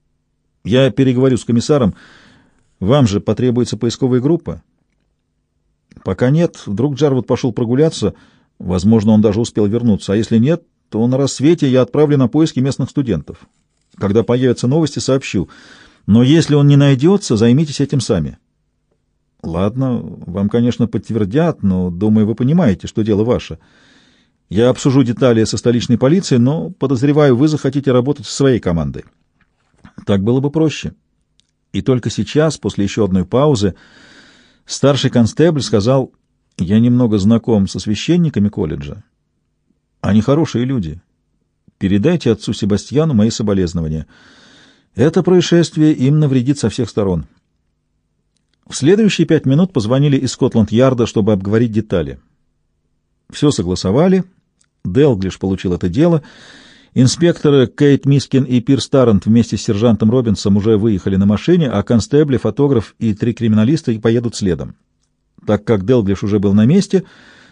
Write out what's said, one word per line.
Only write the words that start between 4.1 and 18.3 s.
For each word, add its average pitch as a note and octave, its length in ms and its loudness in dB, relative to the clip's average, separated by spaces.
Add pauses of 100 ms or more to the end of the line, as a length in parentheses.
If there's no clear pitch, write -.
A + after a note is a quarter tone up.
группа?" C#3 420 -4 (1400)
"Пока B2 260 0
нет. D#3+ 360 0
Вдруг A#2 280 -2
Джарвуд C3+ 320 0
пошёл B2+ 260 -2
прогуляться. B2 640 -2 (440)
Возможно, G2 540 2
он G#2+ 100 4
даже G#2 180 2
успел A2 260 -2
вернуться. A2 460 -2
А G2+ 40 0
если A2+ 220 0
нет, D3+ 240 0 (280)
то A2 160 -2
на B2+ 100 0
рассвете C#3 520 0
я B2+ 140 2
отправлю C#3+ 360 0
на B2+ 100 2
поиски D#3 320 0
местных C3+ 300 -4
студентов. G2 480 -4 (580)
Когда G#2 260 0
появятся B2 460 0
новости, D3 300 -2
сообщу. A#2 500 -4 (580)
Но A2+ 160 4
если D3 320 4
он C#3+ 140 4
не C#3+ 80 6
найдётся, C#3+ 600 2
займитесь B2+ 440 2
этим C#3 200 -2
сами". E2 380 -4 (1040)